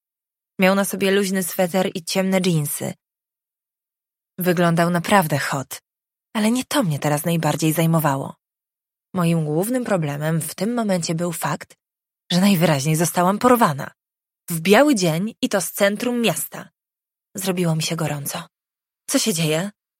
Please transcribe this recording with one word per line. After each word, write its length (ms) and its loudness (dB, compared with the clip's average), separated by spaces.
Miał 160 4
na 100 0
sobie 260 -2
luźny 320 0
sweter 520 -2
i 100 -12
ciemne 360 0
dżinsy. 540 -2
Wyglądał 520 2
naprawdę 480 2
hot, 420 -6
ale 160 2
nie 140 -2
to 180 0
mnie 160 0
teraz 260 0
najbardziej 480 0
zajmowało. 640 0
Moim 300 0
głównym 400 -2
problemem 560 -2
w 140 -8
tym 200 -4
momencie 400 -2
był 180 -4
fakt, 420 -8
że 80 4
najwyraźniej 560 2
zostałam 420 2
porwana. 520 2
W 100 -6
biały 340 6
dzień 480 -2
i 60 0
to 120 -2
z 120 -8
centrum 480 0
miasta. 500 -4
Zrobiło 400 -2
mi 60 -2
się 140 -4
gorąco. 500 -6
"Co 120 0
się 160 -2
dzieje? 360 -2